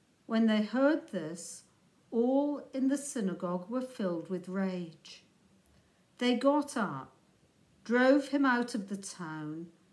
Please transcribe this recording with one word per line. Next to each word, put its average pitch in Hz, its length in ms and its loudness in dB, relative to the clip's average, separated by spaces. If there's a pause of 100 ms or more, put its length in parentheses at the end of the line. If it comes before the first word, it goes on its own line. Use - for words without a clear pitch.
(260)
When 226 200 4
they 214 180 4
heard 277 480 2
this, 165 500 -8 (480)
all 269 480 2 (160)
in 269 140 2
the 277 100 2
synagogue 180 720 -4
were 254 100 -2
filled 175 480 -4
with 180 200 -6
rage. 180 760 -6 (960)
They 247 160 2
got 277 420 2
up, 151 400 -6 (680)
drove 262 460 4
him 277 140 2
out 240 300 2
of 196 140 -6
the 202 80 -8
town, 156 720 -10 (220)